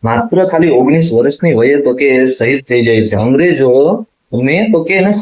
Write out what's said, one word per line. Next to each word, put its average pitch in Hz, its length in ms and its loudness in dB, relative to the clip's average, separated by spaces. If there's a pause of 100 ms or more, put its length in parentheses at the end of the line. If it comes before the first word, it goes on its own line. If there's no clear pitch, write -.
માત્ર 117 440 -2
ખાલી 165 220 0
ઓગણીસ 143 420 0
વર્ષની 139 400 0
વયે 127 240 2
તો 135 180 0
કે 139 120 -2
એ 131 200 2
શહીદ 131 380 -2
થઈ 120 180 -2
જાય 113 220 2
છે. 107 120 -4
અંગ્રેજોને 139 1600 0
તો 160 120 0
કે 170 100 -4
એને 190 260 0